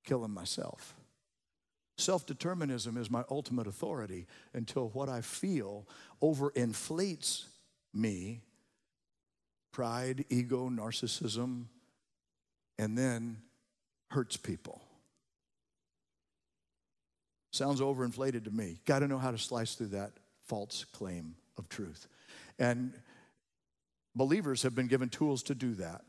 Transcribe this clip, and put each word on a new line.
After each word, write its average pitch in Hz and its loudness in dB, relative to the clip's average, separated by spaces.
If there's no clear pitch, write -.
killing 117 0
myself? - -6
Self-determinism 147 0
is 113 -2
my 120 2
ultimate 127 0
authority 98 -4
until 117 -2
what 135 -2
I 123 -4
feel 107 -2
overinflates 147 2
me, 107 0
pride, 127 0
ego, 127 4
narcissism, 120 -2
and 107 0
then 117 0
hurts - 0
people. - -8
Sounds 139 2
overinflated 131 2
to 107 -4
me. 101 -2
Gotta 139 6
know 139 2
how 127 2
to 113 -2
slice 113 -2
through 113 -2
that 101 -4
false 107 -4
claim 87 -6
of 95 -12
truth. 85 -8
And 123 2
believers 139 4
have 123 2
been 127 2
given 127 6
tools 139 2
to 143 0
do 120 0
that. 87 -6